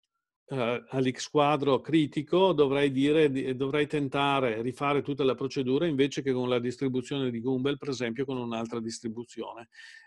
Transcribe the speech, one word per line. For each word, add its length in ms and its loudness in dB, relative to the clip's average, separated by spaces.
eh, 400 -4
all'X 400 -2
quadro 520 2
critico, 720 2
dovrei 400 2
dire 380 4
di, 260 -2
dovrei 320 0
tentare, 720 0
rifare 400 0
tutta 220 -2
la 100 4
procedura 520 0
invece 360 0
che 100 0
con 160 -2
la 120 2
distribuzione 680 -2
di 100 -4
Gumbel, 380 0
per 100 -10
esempio 360 -4
con 120 -6
un'altra 440 -6
distribuzione. 920 -10